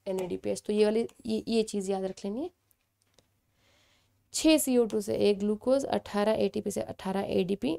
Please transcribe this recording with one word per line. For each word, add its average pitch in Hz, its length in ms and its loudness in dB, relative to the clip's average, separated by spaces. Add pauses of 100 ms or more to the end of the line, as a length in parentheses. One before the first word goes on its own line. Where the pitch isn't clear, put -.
एनएडीपीएच। 190 580 -4
तो 214 80 -2
ये 208 120 6
वाली, 220 220 2 (180)
ये, 220 220 -2
ये 226 160 2
चीज़ 202 280 -4
याद 190 120 -2
रख 190 220 -8
लेनी 208 160 -4
है। 349 80 -6 (1800)
छः 311 240 6
सीओ 247 280 4
टू 214 160 -2
से 214 140 -4 (140)
एक 202 100 2
ग्लूकोज, 214 460 0
अठारह 208 460 -2
एटीपी 208 400 -2
से - 100 -4
अठारह 190 400 -6
एडीपी, 202 580 -2